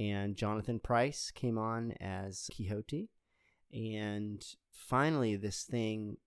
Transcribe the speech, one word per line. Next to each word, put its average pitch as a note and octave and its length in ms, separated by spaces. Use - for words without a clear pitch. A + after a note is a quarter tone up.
And G2+ 340
Jonathan G#2+ 460
Pryce B2+ 500
came A#2 280
on A2+ 420
as F#2+ 500
Quixote. A2 600
And G#2+ 720
finally, C3 640
this G2+ 280
thing A2 520